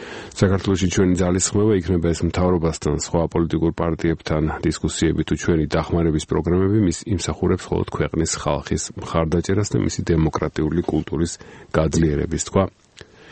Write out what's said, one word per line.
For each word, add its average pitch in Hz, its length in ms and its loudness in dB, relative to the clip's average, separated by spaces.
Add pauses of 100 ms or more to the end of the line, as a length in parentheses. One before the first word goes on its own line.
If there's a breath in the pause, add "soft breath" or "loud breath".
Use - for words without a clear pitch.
(300 loud breath)
საქართველოში 95 580 2
ჩვენი 90 280 4
ძალისხმევა 95 600 2
იქნება 87 340 2
ეს 82 120 0
მთავრობასთან, 82 760 0
სხვა 82 280 0
პოლიტიკურ 82 460 0
პარტიებთან 80 720 -2 (140)
დისკუსიები 78 680 0
თუ 82 120 -2
ჩვენი 80 300 0
დახმარების 80 600 0
პროგრამები 90 540 2
მის-, 87 240 0
იმსახურებს 90 600 -2
მხოლოდ 87 220 -2
ქვეყნის 78 460 -2
ხალხის - 500 -2 (100)
მხარდაჭერას 87 800 0
და 120 80 0
მისი - 240 -2
დემოკრატიული 78 800 0
კულტურის 78 560 -2 (280 loud breath)
გაძლიერების, 76 760 0
თქვა 98 200 2 (680 loud breath)